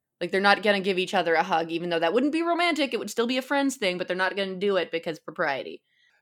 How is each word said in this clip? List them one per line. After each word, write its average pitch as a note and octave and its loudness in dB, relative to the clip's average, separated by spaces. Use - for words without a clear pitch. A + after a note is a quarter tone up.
like, F3 -4
they're F#3+ 2
not G3+ 4
gonna G3+ 4
give F#3 0
each F3+ -2
other E3+ 2
a D#3+ 4
hug, E3 0
even E3+ -4
though E3+ 0
that E3 2
wouldn't C4 2
be D#4+ 0
romantic, E4+ 0
it A3+ -2
would G#3 -8
still A#3 -2
be B3+ -2
a B3+ -2
friends C#4 0
thing, F3+ 0
but F3+ -4
they're F3+ -4
not F#3 0
gonna F#3+ -4
do G3 2
it E3 0
because E3 -4
propriety. C#3+ -6